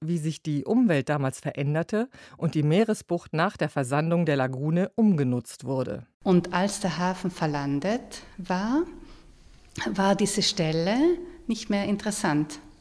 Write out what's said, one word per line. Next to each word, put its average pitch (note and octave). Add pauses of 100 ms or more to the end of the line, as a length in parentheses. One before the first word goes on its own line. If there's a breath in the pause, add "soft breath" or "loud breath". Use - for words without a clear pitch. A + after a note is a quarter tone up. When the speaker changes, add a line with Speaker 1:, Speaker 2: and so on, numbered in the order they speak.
Speaker 1:
wie E3
sich D#3
die D3
Umwelt F#3+
damals C#3
veränderte D#3+ (260 loud breath)
und -
die D3+
Meeresbucht F3
nach E3
der D3+
Versandung D#3
der D3+
Lagune C#3
umgenutzt C#3+
wurde. B2+ (200)
Speaker 2:
Und F3+
als F#3+
der E3+
Hafen F3+
verlandet D3 (140)
war, G3+ (1040 loud breath)
war G3
diese G3+
Stelle E3 (500 loud breath)
nicht A3
mehr G3+
interessant G3 (220)